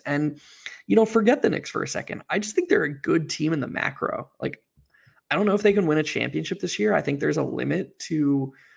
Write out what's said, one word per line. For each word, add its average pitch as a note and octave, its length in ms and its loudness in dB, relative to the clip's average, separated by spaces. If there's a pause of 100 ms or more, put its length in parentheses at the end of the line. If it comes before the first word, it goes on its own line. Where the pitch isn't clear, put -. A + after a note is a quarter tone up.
And, C#3+ 360 -2 (480)
you G3+ 80 4
know, A3 80 8
forget A3 380 4
the - 80 2
Knicks - 200 -4
for - 140 -4
a - 20 -4
second. - 420 -8
I F#3 120 -2
just - 160 -6
think F4 120 0
they're - 140 4
a C#3+ 180 -4
good D#3+ 300 0
team D#3 220 -2
in D3+ 80 0
the B2 80 -4
macro. - 600 -6 (120)
Like, - 200 -8 (680)
I C#3+ 60 0
don't G3+ 100 2
know G3 80 4
if G3+ 80 0
they G#3 100 6
can G3+ 140 4
win D#3 120 4
a D3+ 40 4
championship D3+ 560 -4
this - 180 -4
year. G#3 160 2
I D#3 100 2
think C#3+ 180 -2
there's D3+ 160 0
a D3 80 0
limit C#3 560 -4
to C#3+ 520 0 (240)